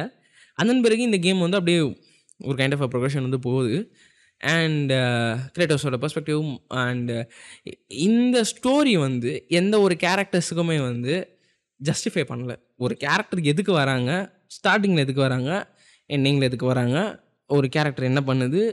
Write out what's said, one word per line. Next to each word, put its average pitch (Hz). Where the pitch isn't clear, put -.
அதன் 247
பிறகு 226
இந்த 226
கேம் 185
வந்து 175
அப்படியே 170
ஒரு 131
kind 135
of 143
a 135
progression 127
வந்து 127
போகுது. 123
And, 151
uh, 120
கிரேட்டோஸோட 147
பெர்ஸ்பெக்டிவ் 151
and, 123
uh, 117
இந்த 233
ஸ்டோரி 269
வந்து 131
எந்த 196
ஒரு 190
கேரக்டர்ஸுக்குமே 170
வந்து 123
ஜஸ்டிஃபை 156
பண்ணல. 123
ஒரு 123
கேரக்டர் 175
எதுக்கு 170
வராங்க, 131
ஸ்டார்டிங்கில் 196
எதுக்கு 139
வராங்க, 131
எண்டிங்கில் 139
எதுக்கு 123
வராங்க, 127
ஒரு 139
கேரக்டர் 143
என்ன 135
பண்ணுது, 131